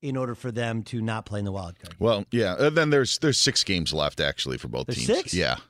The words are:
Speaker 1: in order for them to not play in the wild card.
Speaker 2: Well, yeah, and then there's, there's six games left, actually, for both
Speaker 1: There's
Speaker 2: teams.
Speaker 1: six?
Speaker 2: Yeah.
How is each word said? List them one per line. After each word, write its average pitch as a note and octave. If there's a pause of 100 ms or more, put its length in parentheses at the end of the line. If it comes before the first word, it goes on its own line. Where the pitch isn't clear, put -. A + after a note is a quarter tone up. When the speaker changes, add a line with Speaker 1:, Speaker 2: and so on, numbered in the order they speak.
Speaker 1:
in C3
order A#2+
for B2+
them A2+
to A#2
not A2
play G#2
in G2+
the G2
wild F2+
card. E2+
Speaker 2:
Well, G#2
yeah, G#2
and D3+
then D#3
there's, C#3
there's D3
six -
games E2+
left, D2
actually, C#2
for C2
both B1+
Speaker 1:
There's -
Speaker 2:
teams. A#1+
Speaker 1:
six? D4+
Speaker 2:
Yeah. D2 (140)